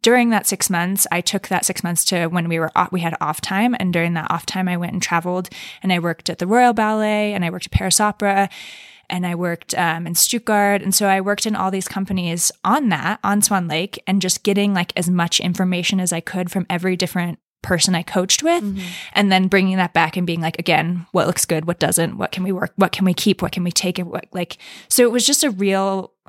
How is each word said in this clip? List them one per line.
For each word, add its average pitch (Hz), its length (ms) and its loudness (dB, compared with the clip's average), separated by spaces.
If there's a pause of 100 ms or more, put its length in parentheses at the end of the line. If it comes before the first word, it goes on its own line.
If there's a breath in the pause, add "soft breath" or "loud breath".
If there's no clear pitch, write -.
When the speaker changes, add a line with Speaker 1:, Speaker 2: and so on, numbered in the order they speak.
Speaker 1:
during 240 300 4
that 214 160 0
six - 240 -2
months, 185 420 0
I 170 80 0
took - 280 -4
that 180 180 -2
six - 180 -4
months 170 220 -2
to 170 220 0
when 170 200 -2
we 165 100 -2
were 160 160 -2
off, 180 160 2
we 185 100 -2
had 165 200 -4
off 151 220 -4
time. 220 360 0
And 185 140 0
during 170 220 0
that 160 160 -4
off - 160 -4
time, 185 220 -2
I 180 100 -2
went 175 160 -4
and 175 80 -2
traveled 180 480 -2 (320 loud breath)
and 190 100 2
I 175 60 2
worked 170 320 -4
at 165 80 -6
the 180 80 -2
Royal 240 260 6
Ballet 214 640 0
and 180 100 -2
I 165 60 -2
worked 175 160 -8
at - 60 -14
Paris 190 280 2
Opera 202 480 2 (600 loud breath)
and 180 160 -2
I 175 80 -2
worked, 170 400 -4
um, 170 320 0
in 165 80 -4
Stuttgart. 202 680 2
And 190 120 -2
so 208 140 2
I 190 120 4
worked 202 240 -2
in 214 100 -2
all 190 160 0
these 190 180 -4
companies 180 640 -2 (140)
on 208 240 2
that, 196 340 -2
on 208 200 2
Swan 185 260 0
Lake, 165 380 -4
and 190 160 2
just 180 220 -2
getting, 202 280 2
like, 175 240 -2
as 175 140 0
much 175 300 2
information 180 600 0
as 180 100 0
I 170 100 -2
could 180 300 -4
from 190 200 -2
every 180 260 0
different 175 420 -2 (240)
person 180 320 2
I 165 80 0
coached - 400 0
with, 330 220 2
Speaker 2:
Mm-hmm. 196 160 -4 (320 loud breath)
Speaker 1:
and 202 180 4
then 185 180 4
bringing 185 280 4
that 180 160 0
back 160 240 2
and 180 100 -2
being 170 140 -2
like, 165 180 -4
again, 170 540 0
what 180 140 2
looks - 180 0
good, 160 220 -2
what 170 120 -4
doesn't, - 380 0
what - 160 -6
can 185 120 -4
we 190 80 -2
work, 180 240 -4
what 190 160 2
can 190 120 -2
we 185 80 4
keep, 190 300 2
what 175 100 -4
can 180 100 -4
we 175 80 -2
take, 175 280 -2
and 175 120 -6
what, - 220 -8
like, 175 240 -8 (320 loud breath)
so - 140 4
it 240 100 6
was 240 140 2
just 294 180 2
a 285 60 2
real 196 640 -2 (140)